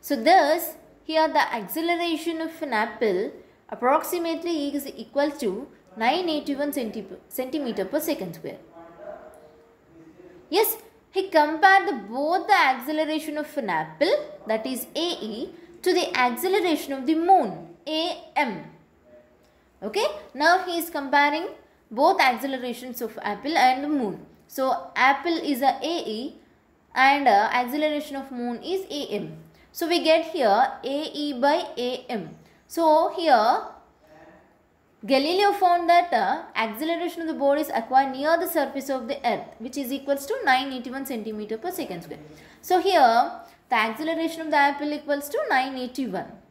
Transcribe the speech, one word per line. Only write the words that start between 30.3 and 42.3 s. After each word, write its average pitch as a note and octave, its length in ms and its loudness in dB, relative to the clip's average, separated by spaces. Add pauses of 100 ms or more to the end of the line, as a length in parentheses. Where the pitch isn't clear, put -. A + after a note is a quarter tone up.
A C#4 200 -4 (100)
E D4 260 -6
by C#4+ 280 2 (100)
A B3 300 -4
M. F3+ 300 -8 (300)
So D#4 480 4
here D4+ 480 4 (1400)
Galileo D#4+ 460 4
found F4 380 2
that, F4 240 6
uh, A#3 300 0 (120)
acceleration D#4+ 680 -4
of D#4+ 40 -4
the D#4+ 60 -4
bodies C#4 420 2
acquired C4 400 2
near D4+ 220 2
the F4+ 100 -2
surface C#4 420 -2
of B3 200 -4
the - 80 -4 (100)
earth, G#3 200 -2 (120)
which A3+ 160 -10
is C4 160 -6
equals C#4 360 -4
to A4+ 80 -2 (100)
nine C4+ 260 2
eighty-one B3+ 340 -8
centimeter G#3+ 520 -8
per F4 140 -8
second F#3 320 -8
square. - 160 -14 (420)